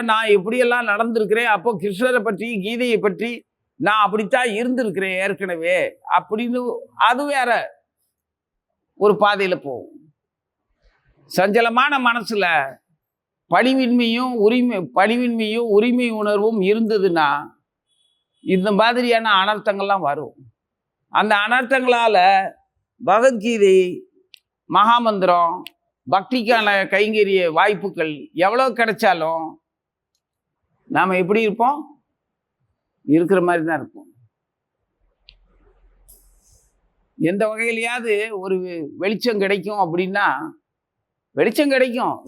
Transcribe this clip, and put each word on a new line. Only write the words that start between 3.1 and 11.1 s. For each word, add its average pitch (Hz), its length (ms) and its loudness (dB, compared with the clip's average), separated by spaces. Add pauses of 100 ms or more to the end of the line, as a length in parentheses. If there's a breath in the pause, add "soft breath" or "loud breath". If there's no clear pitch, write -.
நான் 214 200 2
அப்படித்தான் 220 520 0
இருந்திருக்கிறேன் 214 680 -2
ஏற்கனவே 185 540 -2 (400)
அப்படின்னு 233 440 -4 (480)
அது 254 140 0 (100)
வேற 247 160 -2 (1500)
ஒரு 202 220 4
பாதையில 196 340 0 (120)
போகும். 117 260 -14 (1400)